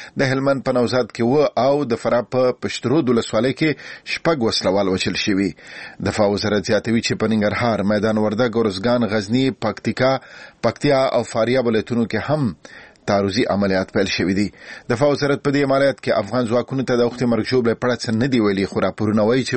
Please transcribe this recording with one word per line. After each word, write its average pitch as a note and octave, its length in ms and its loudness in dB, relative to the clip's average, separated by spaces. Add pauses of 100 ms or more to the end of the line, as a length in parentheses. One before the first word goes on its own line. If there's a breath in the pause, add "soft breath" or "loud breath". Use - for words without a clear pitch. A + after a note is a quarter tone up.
(180 loud breath)
د - 40 0 (100)
هلمند C3+ 340 0
په C3+ 120 0
نوزاد B2 380 0
کې - 60 -2
اووه C3+ 240 2 (200)
او C#3+ 260 2
د A2+ 120 -2
فراه A#2+ 220 0 (100)
په B2+ 260 2
پشترود B2+ 480 -2
ولسوالۍ A#2 500 0
کې D#3 100 2 (440 loud breath)
شپږ E3 240 0 (100)
وسلوال G2 420 0
وژل F#2 360 -2
شوي. G2 240 0 (580 loud breath)
دفاع G2+ 220 2
وزارت G2+ 420 0
زیاتوي A2 300 2
چې - 200 -2
په G#2+ 120 0
ننګرهار، G#2 580 0
میدان G#2+ 260 2
وردګ، G#2+ 440 0
ارزګان، A2+ 500 0
غزني، A2 400 0
پکتیکا، A2+ 600 -2 (540 loud breath)
پکتیا C3+ 380 2 (160)
او - 20 0 (120)
فاریاب A#2+ 340 0
ولایتونو A2+ 380 0
کې G#2+ 140 -4 (100)
هم C#3 260 0 (500 loud breath)
تعرضي G2+ 400 2 (100)
عملیات F#2+ 380 0
پیل G2 240 0
شوي F#2+ 160 0
دي. G2 140 0 (420 loud breath)
دفاع B2+ 240 2
وزارت C#3 320 -2
په D3 60 0
دې C#3+ 180 2
عملیات C3+ 320 2
کې B2+ 100 -2 (140)
افغان A#2+ 240 -2
ځواکونو B2 340 -2
ته B2 140 0
د A#2+ 80 4
اوښتې A#2+ 280 -2
مرګ A2 180 0
ژوبلې A#2 300 2
په B2 60 0
اړه A#2+ 140 0
څه - 80 -8
نه A2+ 180 0
دي B2+ 120 0
ویلي، G2 260 0
خو G2+ 240 -2
راپورونه G#2+ 340 0
وایي A#2+ 220 2
چې - 100 -6